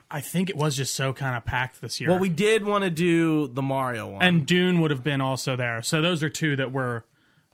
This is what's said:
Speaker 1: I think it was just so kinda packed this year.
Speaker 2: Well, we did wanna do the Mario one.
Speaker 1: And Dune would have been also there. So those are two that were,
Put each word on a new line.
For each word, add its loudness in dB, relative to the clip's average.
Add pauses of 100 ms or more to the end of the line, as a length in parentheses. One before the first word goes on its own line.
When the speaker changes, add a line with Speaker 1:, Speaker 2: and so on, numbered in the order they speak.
(120)
Speaker 1:
I -6
think -2
it -6
was 0
just -4
so -2
kinda -4
packed -4
this -8
year. 0
Speaker 2:
Well, 4
we 0
did 2
wanna 0
do 2
the -4
Mario -2
one. -4
Speaker 1:
And 4
Dune 4
would 2
have -2
been -2
also -2
there. -4
So -2
those 0
are 0
two -2
that -2
were, -4 (500)